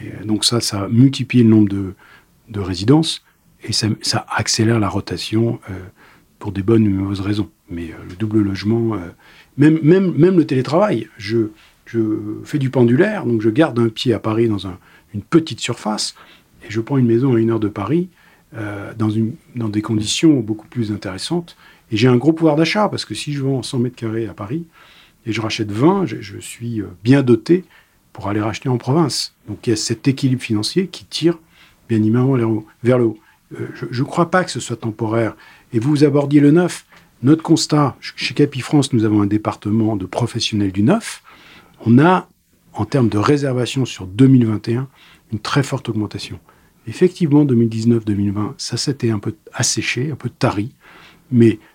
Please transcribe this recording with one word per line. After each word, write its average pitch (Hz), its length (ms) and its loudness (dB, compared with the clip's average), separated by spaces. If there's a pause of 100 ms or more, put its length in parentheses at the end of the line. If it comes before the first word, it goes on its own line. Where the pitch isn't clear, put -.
et - 240 -14
donc 107 180 -2
ça, 117 160 0
ça 98 300 -4
multiplie 123 540 4
le 110 40 8
nombre 107 220 6
de, 98 240 -6 (560)
de 101 100 -8
résidences 101 640 0 (380)
et 113 100 -8
ça, - 140 -2 (160)
ça - 260 -4
accélère 113 520 0
la 98 100 0
rotation, 110 720 -4 (100)
euh, - 20 -8 (680)
pour 104 140 -10
des 95 100 -6
bonnes 110 240 4
ou 101 40 2 (140)
mauvaises 98 160 -6
raisons. 101 280 -4 (220)
Mais, 85 140 -10
euh, 80 100 -14 (120)
le 90 100 -16
double 107 260 0
logement, 104 540 -2
euh, - 20 -8 (580)
même, 156 260 4
même, 180 300 4
même 175 240 4
le 156 80 4
télétravail, 135 720 0
je, 107 300 -2 (400)
je 113 140 -4 (440)
fais 151 140 -6
du 135 100 -2
pendulaire, 135 560 2
donc 117 160 0
je 113 80 2
garde 123 300 2
un 117 100 2
pied 120 240 -2
à - 60 0
Paris 113 280 0
dans 98 200 -4
un, 90 100 -10 (380)
une 101 80 -6
petite 156 380 0
surface - 540 -6 (480)
et - 80 -20
je 110 120 -4
prends 139 160 -2
une 123 80 4
maison 120 280 2
à 113 40 4
une 113 120 2
heure 113 100 0
de 104 80 -2
Paris, 147 420 -2 (480)
euh, 104 400 -10
dans 110 100 0
une, 113 240 -2 (240)
dans 113 140 -4
des 104 100 -2
conditions 117 600 2
beaucoup 107 280 -8
plus 110 240 -4
intéressantes. 104 640 -6 (360)
Et 107 60 -2
j'ai 127 100 4
un 123 80 6
gros 139 160 0
pouvoir 160 240 2
d'achat, 190 320 0
parce - 160 -6
que - 100 -12
si 147 200 -8
je 139 80 -6
vends 135 200 -2
cent 135 160 -6
mètres 123 160 -2
carrés 113 320 -6
à 95 60 -10
Paris, 131 320 -8 (600)
et 110 60 -6
je 110 80 -2
rachète 107 300 -6
vingt, 165 360 2
je, - 120 -8
je 101 200 -16
suis, 117 420 -10
euh, 92 60 -8 (180)
bien 135 180 6
doté 127 420 2 (480)
pour - 160 -10
aller 104 120 -2
racheter 110 300 -4
en 123 80 0
province. 143 560 -2 (140)
Donc - 180 -10
il 123 40 0
y - 40 4
a - 20 0
cet - 320 -4
équilibre 131 340 0
financier 113 440 -2
qui - 180 -16
tire 165 340 -2 (500)
bien 113 100 0
évidemment 123 340 2
vers 131 60 2
le 117 80 0
haut, 110 200 -4 (160)
vers 123 160 4
le 123 60 2
haut. 110 140 -2 (420)
Euh, - 140 -8
je, - 160 -12
je 123 120 -4
crois 170 280 -2
pas 185 140 2
que 175 60 -10
ce 120 100 -8
soit 113 160 -8
temporaire. 110 600 -2 (380)
Et 117 40 2
vous 143 260 2
abordiez 143 360 4
le 143 120 6
neuf. 175 340 0 (360)
Notre 156 200 4
constat, 147 580 2
ch-, - 160 -14
chez - 180 -8
Capifrance, 143 600 0
nous 110 100 2
avons 107 160 4
un 101 60 2
département 107 720 0
de 92 100 -6
professionnels 104 680 -2
du 101 100 0
neuf. 123 400 0 (600)
On 120 140 6
a, 175 300 4 (440)
en 107 140 -4
termes 120 240 2
de 101 80 -2
réservation 131 640 0
sur 92 220 -10
deux 104 200 4
mille 127 200 6
vingt 107 220 -2
et 117 80 -2
un, 135 120 -6 (440)
une 107 60 -6
très - 240 -2
forte 131 280 -6
augmentation. 104 500 -8 (460)
Effectivement, 151 580 2
deux 131 100 2
mille 117 140 4
dix-neuf, 113 380 0
deux 107 80 -2
mille 101 180 0
vingt, 104 240 -4
ça - 220 -8
s'était 127 320 -4
un 107 80 -2
peu 110 160 -8 (180)
asséché, 123 580 -4
un 127 60 -8
peu 123 140 -8
tari, 104 420 -4 (600)
mais 117 260 6 (160)